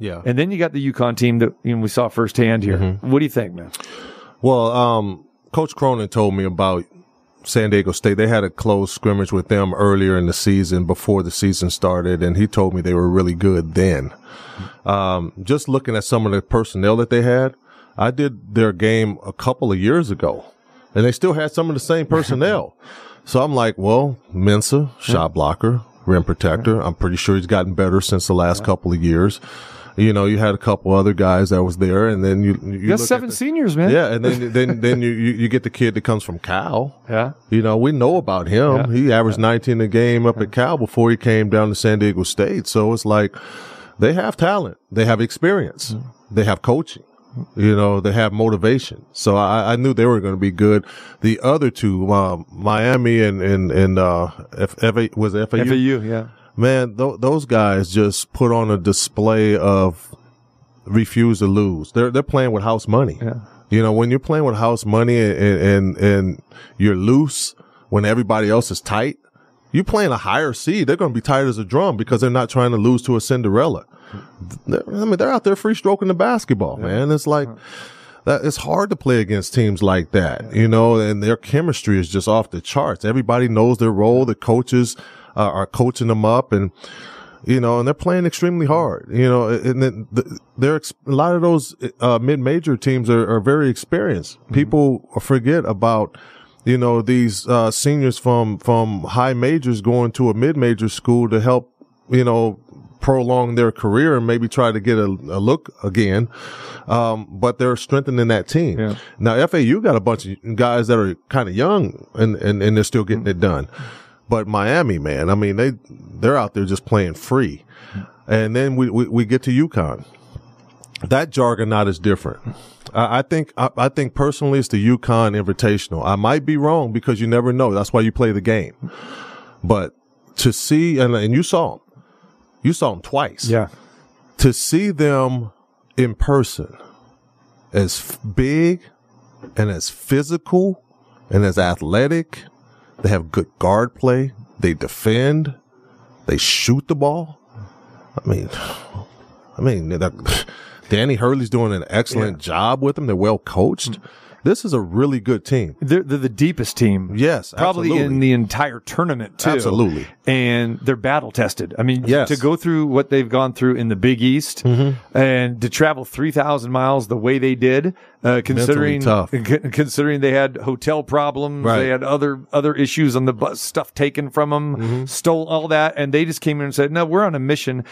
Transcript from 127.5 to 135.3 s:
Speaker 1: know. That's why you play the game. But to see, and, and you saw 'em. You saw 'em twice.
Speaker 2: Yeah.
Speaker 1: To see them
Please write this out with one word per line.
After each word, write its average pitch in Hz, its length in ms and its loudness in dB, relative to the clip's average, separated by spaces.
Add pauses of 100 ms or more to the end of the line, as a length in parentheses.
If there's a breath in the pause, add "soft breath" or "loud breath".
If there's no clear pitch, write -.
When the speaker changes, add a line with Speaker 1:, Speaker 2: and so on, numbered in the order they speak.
Speaker 1:
know. 127 220 2
That's 101 180 -2
why 113 100 4
you 110 100 2
play 117 180 2
the 101 100 -2
game. 107 340 -2 (920 loud breath)
But 92 320 -2 (400)
to 117 160 0
see, 156 480 0
and, 123 160 2
and 107 180 0
you 160 80 2
saw 170 320 -2
'em. - 60 -20 (800 soft breath)
You 160 100 2
saw 135 200 0
'em 87 80 -10
twice. - 480 -4
Speaker 2:
Yeah. 113 200 0 (720 soft breath)
Speaker 1:
To 127 140 4
see 196 380 -2
them 131 600 0 (460)